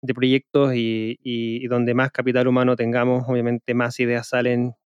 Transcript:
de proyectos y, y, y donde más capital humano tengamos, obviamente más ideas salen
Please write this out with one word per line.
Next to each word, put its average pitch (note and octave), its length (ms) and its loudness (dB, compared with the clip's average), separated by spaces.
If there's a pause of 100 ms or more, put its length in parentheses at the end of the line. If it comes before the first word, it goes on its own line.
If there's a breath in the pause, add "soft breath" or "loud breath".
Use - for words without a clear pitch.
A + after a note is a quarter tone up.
de B2+ 100 -4
proyectos C3 600 2
y, A2+ 480 -2
y, A#2 400 -4
y B2+ 40 -8
donde A#2+ 260 0
más C3 180 2
capital B2 340 0
humano B2+ 300 2
tengamos, B2 520 0
obviamente A#2+ 460 -2
más A#2+ 280 -2
ideas A#2+ 260 -2
salen B2 460 0 (140)